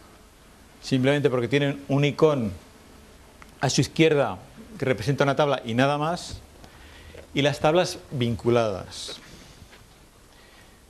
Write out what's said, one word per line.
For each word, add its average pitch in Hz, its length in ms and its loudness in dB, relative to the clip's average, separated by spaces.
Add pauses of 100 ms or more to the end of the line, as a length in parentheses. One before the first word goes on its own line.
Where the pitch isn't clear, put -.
(840)
simplemente 135 480 2
porque 120 180 -2
tienen 143 400 0
un 143 160 2
icono 139 460 2 (1080)
a 131 100 0
su - 100 0
izquierda 139 580 2 (400)
que - 60 -4
representa 127 400 0
una 139 120 0
tabla 143 280 2
y 113 100 -4
nada 139 240 2
más, 165 400 -6 (960)
y 143 80 0
las 139 180 0
tablas 160 380 2 (120)
vinculadas. 117 1040 -2 (1700)